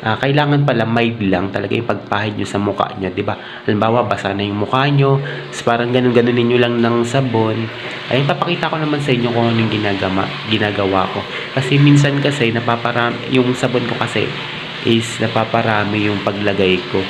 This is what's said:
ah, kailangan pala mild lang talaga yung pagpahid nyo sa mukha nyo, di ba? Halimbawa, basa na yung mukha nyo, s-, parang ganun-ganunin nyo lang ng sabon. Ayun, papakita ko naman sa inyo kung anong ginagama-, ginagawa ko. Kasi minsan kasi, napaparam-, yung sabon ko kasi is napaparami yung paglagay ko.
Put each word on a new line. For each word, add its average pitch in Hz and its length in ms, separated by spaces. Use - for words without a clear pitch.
ah, 110 160
kailangan 143 480
pala 113 160
mild 117 400
lang 92 240
talaga 101 240
yung 117 160
pagpahid 104 480
nyo 101 100
sa 104 140
mukha 101 400
nyo, 92 80
di 101 160
ba? 101 140
Halimbawa, 113 400
basa 101 320
na 101 80
yung 104 220
mukha 131 260
nyo, 139 300
s-, - 160
parang 120 280
ganun-ganunin 123 600
nyo 123 80
lang 120 220
ng 117 140
sabon. 113 500
Ayun, 143 160
papakita 170 400
ko 160 80
naman 151 240
sa 139 100
inyo 120 220
kung 117 160
anong 113 240
ginagama-, 98 580
ginagawa 98 580
ko. 101 100
Kasi 143 240
minsan 143 400
kasi, 139 320
napaparam-, 117 640
yung 127 240
sabon 123 320
ko 117 80
kasi 110 320
is 113 320
napaparami 110 880
yung 104 160
paglagay 101 560
ko. 98 160